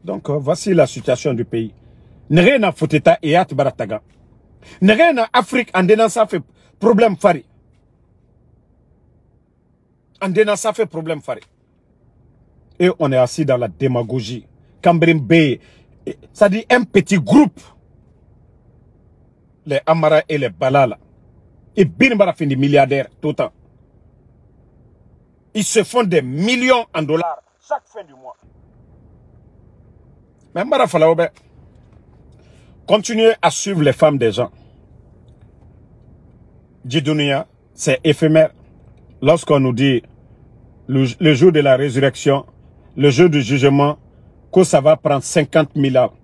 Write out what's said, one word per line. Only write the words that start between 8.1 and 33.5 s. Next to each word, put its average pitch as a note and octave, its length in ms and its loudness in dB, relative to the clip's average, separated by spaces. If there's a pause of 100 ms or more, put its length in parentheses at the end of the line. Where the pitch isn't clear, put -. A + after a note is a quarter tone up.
En F#3+ 60 -6
dénonçant G#3 460 -2
fait A3 140 -4
problème D#3+ 340 -10
fari. A2+ 200 -12 (1400)
Et F3 100 2 (100)
on D3 120 -2
est C3 60 0
assis B2+ 280 0
dans C3 120 0
la A#2+ 100 -4
démagogie. A#2+ 800 -6 (340)
Cambrim E3 400 2
B, C#3+ 380 2 (720)
ça G3+ 160 2
dit G#3 200 -4
un B3+ 140 2
petit G3 340 0
groupe. G#3 440 2 (2000)
Les C#3+ 200 -4
Amara D#3 420 2
et D#3 100 -4
les C3 120 -4
Balala. B2+ 500 0 (800)
Et G3+ 80 4
Birmbara G3+ 480 2
finit C#3 240 -4
milliardaire C#3 500 0 (140)
tout D3+ 80 -4
le D3 60 -8
temps. B2+ 180 -8 (2000)
Ils G#3+ 100 -6
se G#3 220 -2
font A#3+ 180 -2
des F3 180 0
millions A#3 720 -2
en E3 100 -6
dollars D#3+ 380 -6 (240)
chaque - 200 -10
fin G#3 180 -20
du D3+ 100 -20
mois. C3 220 -20 (2250)
Mais F3+ 120 -6
Mbara C#4 200 0
Falaobe, E3 440 0 (1600)
continuez A3 560 0
à - 80 2
suivre F#3+ 320 -4